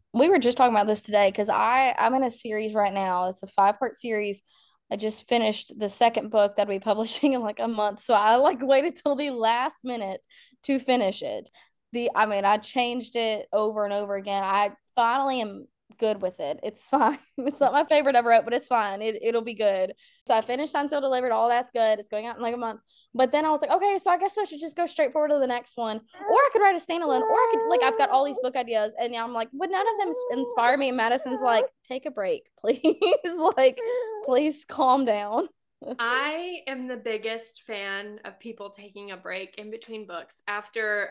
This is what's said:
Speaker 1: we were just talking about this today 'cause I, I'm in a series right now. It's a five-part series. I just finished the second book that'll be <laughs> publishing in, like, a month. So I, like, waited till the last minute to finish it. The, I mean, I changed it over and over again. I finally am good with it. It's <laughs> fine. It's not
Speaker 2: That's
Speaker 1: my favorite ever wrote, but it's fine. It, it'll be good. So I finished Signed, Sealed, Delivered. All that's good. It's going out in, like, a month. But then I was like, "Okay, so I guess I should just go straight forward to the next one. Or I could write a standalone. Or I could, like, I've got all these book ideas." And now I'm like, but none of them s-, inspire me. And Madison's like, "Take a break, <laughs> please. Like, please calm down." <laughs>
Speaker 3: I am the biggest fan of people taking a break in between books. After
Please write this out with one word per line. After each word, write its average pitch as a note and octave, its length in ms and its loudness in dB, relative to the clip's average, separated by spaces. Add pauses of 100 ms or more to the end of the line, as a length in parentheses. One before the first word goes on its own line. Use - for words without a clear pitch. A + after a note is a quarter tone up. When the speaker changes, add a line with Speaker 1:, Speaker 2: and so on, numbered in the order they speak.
(120)
Speaker 1:
we C4+ 160 4
were F#4 100 6
just B3 180 2
talking B3 200 6
about G#3 100 4
this G#3+ 160 0
today G3+ 300 4
'cause G#3 160 -2
I, B3 500 2
I'm A#3 160 2
in C4+ 80 2
a B3 80 0
series G#3+ 420 -6
right G3+ 200 2
now. F#3 380 0
It's - 120 -10
a F#3+ 60 -16
five-part G#3 480 2
series. G#3 440 -4 (520)
I G#3+ 40 -4
just G#3+ 320 -6
finished A3 500 0
the G#3 100 -4
second A3 420 2
book G3+ 260 2
that'll G3+ 160 0
be G3 80 -2
<laughs> A3 100 -4
publishing A3+ 420 0
in, B3 80 -2
like, G#3+ 180 -6
a A3+ 80 -2
month. G#3 340 -2
So - 120 0
I, G#3+ 240 6
like, C#4+ 240 4
waited C#4 360 2
till C#4+ 200 0
the C#4+ 140 -4
last A#3+ 520 0
minute A3+ 380 -6 (440)
to C#4 140 0
finish B3 440 0
it. A2 260 -8 (460)
The, A#3+ 200 -2
I G#3+ 120 4
mean, G3+ 180 -2
I G#3 140 4
changed A#3+ 580 -4
it A3 340 -2
over G#3+ 360 0
and G3+ 80 -4
over G3+ 200 -4
again. G3 300 -4
I G3+ 280 2 (220)
finally B3+ 460 0
am G3 260 -8 (320)
good G#3+ 220 0
with F#3 200 -6
it. D3+ 220 -6
It's - 260 -10
<laughs> - 20 -6
fine. C4+ 280 2 (200)
It's C4+ 220 -4
not B3+ 120 4
Speaker 2:
That's D4 180 2
Speaker 1:
my D#4 60 6
favorite C#4 180 2
ever A#3+ 140 4
wrote, A3+ 160 6
but A3+ 80 -4
it's B3 160 -2
fine. G#3 320 -2
It, A3 220 -4
it'll A3+ 200 0
be A3+ 120 -8
good. F#3+ 400 0 (320)
So B3 80 4
I A3 80 4
finished C4 300 -4
Signed, C#4+ 180 -2
Sealed, C#4+ 120 -2
Delivered. B3+ 300 0
All A3+ 160 2
that's A#3+ 220 0
good. A3 280 2
It's G#3 100 -14
going G#3+ 180 -6
out A#3 100 -10
in, A3 60 -8
like, A#3 120 -2
a A#3+ 40 -8
month. A3+ 220 -8 (340)
But A#3+ 180 4
then D4 140 2
I D#4 40 2
was D4+ 120 2
like, B3 80 -2
"Okay, F#4+ 280 2
so F#4 120 0
I F4 80 2
guess G4 180 -2
I G#4 80 -2
should D4+ 160 -12
just D#4+ 160 -10
go F4 100 -2
straight C#4+ 260 -2
forward D4+ 180 0
to D4 80 2
the C4+ 80 2
next A#3+ 300 -6
one. A3 220 -4
Or F4 380 -2
I C#5 160 6
could A4 100 2
write G4 120 6
a E4+ 40 -2
standalone. D#4+ 440 -2
Or A4 120 2
I A#4 180 4
could, A4+ 180 0
like, B4 120 4
I've C4 160 2
got C#4 120 2
all C4+ 140 4
these C#4+ 180 -4
book B3+ 140 -2
ideas." A3 440 -2
And A#3+ 120 -4
now A3+ 120 -6
I'm A#3+ 80 -8
like, A#3 200 -4
but E4+ 180 -6
none F#4+ 160 0
of A4 140 -2
them F#4+ 100 0
s-, - 220 -6
inspire B3 440 0
me. C4+ 120 0
And B3+ 80 -2
Madison's B3 460 -2
like, A#3 220 4 (240)
"Take B3+ 180 -8
a D4 40 -6
break, F#3+ 440 -4
<laughs> - 60 -20
please. A3+ 220 0 (720)
Like, C4 220 4 (460)
please D4 400 0
calm C4+ 400 2
down." G#3+ 440 -2 (340)
<laughs> B3 160 -10
Speaker 3:
I D4+ 680 -4
am B3+ 220 -8
the B3 80 -8
biggest A3+ 720 -8
fan G3+ 580 -10
of G3 160 -16
people A3 300 -14
taking G3+ 420 -18
a F#3 40 -12
break F#3 420 -12
in G#3+ 120 -16
between A3 380 -14
books. - 400 -14
After G#3 640 -4